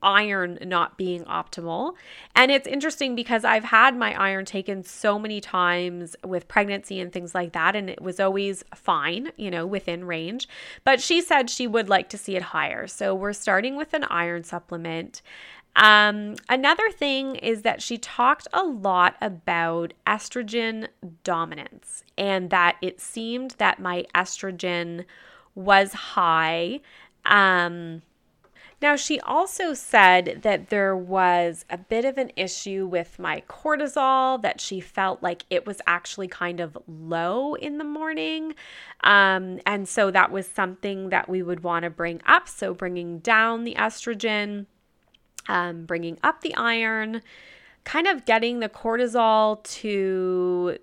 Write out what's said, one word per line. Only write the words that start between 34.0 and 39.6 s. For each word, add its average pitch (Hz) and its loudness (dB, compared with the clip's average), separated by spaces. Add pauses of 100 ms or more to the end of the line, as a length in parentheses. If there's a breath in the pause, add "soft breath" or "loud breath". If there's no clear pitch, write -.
that - -2
she 190 -8
felt 190 -4
like 175 -4
it - 0
was 202 -10
actually 175 -2
kind 175 -6
of 160 -8 (100)
low 170 -4
in 294 -8
the 311 -8
morning. 311 -6 (480 loud breath)
Um, 190 6